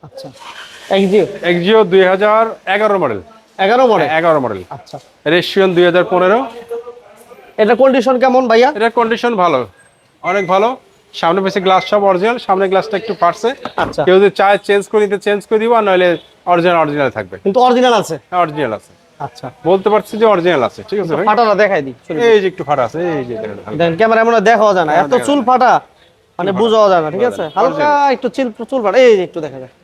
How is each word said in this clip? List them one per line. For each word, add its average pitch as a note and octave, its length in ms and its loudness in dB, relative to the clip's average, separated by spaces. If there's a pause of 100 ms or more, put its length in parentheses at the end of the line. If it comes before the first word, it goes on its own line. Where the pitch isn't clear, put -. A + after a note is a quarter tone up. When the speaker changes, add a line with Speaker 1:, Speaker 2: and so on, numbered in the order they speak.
Speaker 1:
আচ্ছা, C5+ 240 -18 (600)
এক্সিও। G3 360 2 (160)
Speaker 2:
এক্সিও F3 420 2
দুই F#3+ 220 4
হাজার G#3 400 2 (300)
এগারো G#3 240 0
মডেল। A#2+ 200 -2 (380)
Speaker 1:
এগারো A3+ 300 2
মডেল? F3+ 200 2
Speaker 2:
হ্যাঁ, D#3 120 0
এগারো E3 200 2
মডেল। A2 200 -6 (100)
Speaker 1:
আচ্ছা। - 280 -18 (280)
Speaker 2:
রেজিস্ট্রেশন F3+ 500 0
দুই F3 100 4
হাজার F3 180 2
পনেরো। F#3 360 2 (1160)
Speaker 1:
এটা A3 180 2
কন্ডিশন B3+ 440 2
কেমন B3+ 280 2
ভাইয়া? A3+ 280 4
Speaker 2:
এটার A3+ 160 -2
কন্ডিশন A#3 440 -2
ভালো, E3+ 240 0 (640)
অনেক F#3 240 -2
ভালো। G#3 300 0 (360)
সামনে F3 280 0
পিছে F#3+ 180 -2
গ্লাস F#3 260 2
সব G#3 180 0
অরিজিনাল, G3 340 0
সামনে G3 300 -2
গ্লাসটা F#3+ 300 -2
একটু - 160 -6
ফাটছে। F3 360 -2 (280)
Speaker 1:
আচ্ছা। D#3+ 260 -4
Speaker 2:
কেউ F3+ 160 4
যদি G3+ 100 4
চায় G3+ 280 2
চেঞ্জ G3+ 300 -2
করে G#3 200 0
দিতে, G3 140 -4
চেঞ্জ G#3 240 -2
করে A3 140 0
দিব, A3+ 140 0
আর A3+ 100 2
নইলে F3+ 340 2 (280)
অরিজিনাল, E3+ 320 2
অরিজিনাল D3 320 0
থাকবে। G2+ 280 -10
Speaker 1:
কিন্তু G3 220 -2
অরিজিনাল B3 340 2
আছে? E3 220 -2 (140)
Speaker 2:
হ্যাঁ, F3+ 120 -2
অরিজিনাল D3 320 -4
আছে। - 180 -12 (280)
Speaker 1:
আচ্ছা। C3+ 320 -12 (140)
Speaker 2:
বলতে F#3+ 240 0
পারছি G#3 280 -2
যে G#3+ 80 2
অরিজিনাল F3 380 2
আছে, G#2 260 -6
ঠিক G#3 100 -4
আছে E3 160 -4
ভাই? E3+ 100 -2
Speaker 1:
ফাটাটা G#3+ 300 2
দেখাই F#3+ 260 0
দিই, C3+ 120 -10 (140)
চলুন। E3+ 140 -4
Speaker 2:
এই A3+ 200 4
যে F#3+ 60 -2
একটু - 160 -8
ফাটা C#3 200 0
আছে, A#2 160 -6 (180)
এই C3 80 -6
যে B2 100 -10
দেখেন, G#2+ 300 -10
হালকা। G#2+ 140 -10
Speaker 1:
দেখেন, E3 180 0
ক্যামেরায় A3+ 300 2
মনে A#3 100 2
হয় G3 140 0
দেখাও G#3 220 4
যায় F3+ 120 0
না, D3+ 60 -2
Speaker 2:
হ্যাঁ, E3+ 140 2
Speaker 1:
এত C#4+ 60 -8
Speaker 2:
দেখা B3 140 0
Speaker 1:
চুল C#4+ 100 0
Speaker 2:
যায়। C4+ 100 -2
Speaker 1:
ফাটা, B3 260 2 (680)
মানে, F#3+ 120 -2
Speaker 2:
চুল F#3 60 -4
ফাটা। - 20 -6
Speaker 1:
বোঝাও G#3+ 300 2
যায় F3+ 120 2
না, D#3 100 -4
ঠিক F3+ 80 -8
Speaker 2:
বোঝা A#3+ 80 0
Speaker 1:
আছে? G#3+ 100 -6
Speaker 2:
যায় D#3+ 180 -8
না। F#3 60 -2
Speaker 1:
হালকা D4 280 0
Speaker 2:
অরিজিনাল। C#4+ 260 0
Speaker 1:
একটু B3 200 -8
চিল-, A#3 340 -6
চুল C4 140 -4
ফাটা, G3 140 0
এই A#3+ 200 6
যে F#3 60 0
একটু E3+ 220 -8
দেখা C3+ 140 -14
যায়। B2+ 140 -18 (100)